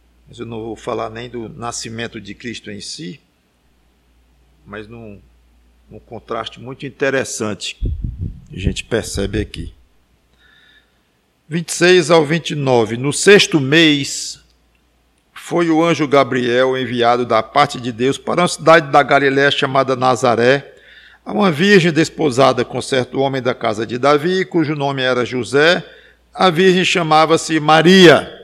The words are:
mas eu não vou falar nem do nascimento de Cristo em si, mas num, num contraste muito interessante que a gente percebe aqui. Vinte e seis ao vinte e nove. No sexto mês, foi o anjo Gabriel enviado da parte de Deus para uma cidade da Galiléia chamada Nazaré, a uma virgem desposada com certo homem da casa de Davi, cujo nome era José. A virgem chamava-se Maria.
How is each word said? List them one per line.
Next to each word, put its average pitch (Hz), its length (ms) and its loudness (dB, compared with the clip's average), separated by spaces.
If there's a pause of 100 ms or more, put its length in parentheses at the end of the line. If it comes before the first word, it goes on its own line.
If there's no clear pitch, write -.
(280)
mas 104 120 -20
eu 117 80 -12
não 117 140 -12
vou 110 140 -10
falar 113 360 -6
nem 117 180 -14
do 117 180 -10
nascimento 113 720 -12
de 101 140 -16
Cristo 107 380 -14
em 101 100 -14
si, 160 400 -14 (1400)
mas 104 220 -16
num, 110 340 -20 (680)
num 110 120 -20
contraste 113 600 -12
muito 131 280 -14
interessante 120 880 -4
que - 840 -8
a - 20 -10
gente 95 240 -4
percebe 101 560 -4
aqui. - 360 -10 (1700)
Vinte 160 220 -8
e - 40 -8
seis 175 360 2
ao 165 160 4
vinte 160 240 -4
e 165 60 -6
nove. 120 420 0
No 139 160 -4
sexto 196 460 4
mês, 147 840 0 (960)
foi 170 340 -4
o 160 140 2
anjo 156 240 0
Gabriel 127 680 0
enviado 120 480 0
da 113 180 0
parte 143 340 0
de 127 140 -8
Deus 127 260 -2
para 156 260 -2
uma 175 40 2
cidade 160 420 4
da 143 140 4
Galiléia 139 480 2
chamada 135 420 -2
Nazaré, 123 800 0 (520)
a - 80 -12
uma 202 180 0
virgem 175 400 4
desposada 135 720 0
com 127 180 -8
certo 127 380 -4
homem 135 220 -2
da 120 120 -2
casa 113 320 -4
de 110 120 -8
Davi, 151 480 0
cujo 156 280 -2
nome 139 280 -4
era 123 240 0
José. 127 600 0 (480)
A 185 160 2
virgem 180 360 2
chamava-se 156 720 2
Maria. 156 720 6 (120)